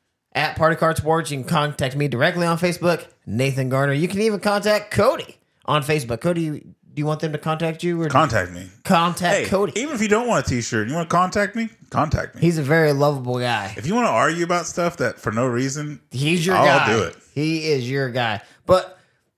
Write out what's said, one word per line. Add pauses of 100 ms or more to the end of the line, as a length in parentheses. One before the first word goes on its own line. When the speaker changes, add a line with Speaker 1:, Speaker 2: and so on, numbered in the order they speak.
(340)
Speaker 1:
at
Party
Card
Sports.
You
can
contact
me
directly
on
Facebook, (180)
Nathan
Garner.
You
can
even
contact
Cody (280)
on
Facebook.
Cody,
do (360)
you
want
them
to
contact
you?
Or
Speaker 2:
Contact
me. (160)
Speaker 1:
Contact
Speaker 2:
Hey,
Speaker 1:
Cody.
Speaker 2:
even
if
you
don't
want
a
t-shirt,
you
wanna
contact
me? (200)
Contact
me.
Speaker 1:
He's
a
very
lovable
guy.
Speaker 2:
If
you
wanna
argue
about
stuff
that
for
no
reason, (120)
Speaker 1:
He's
your
Speaker 2:
I'll
Speaker 1:
guy.
Speaker 2:
do
it. (180)
Speaker 1:
He
is
your
guy. (240)
But (380)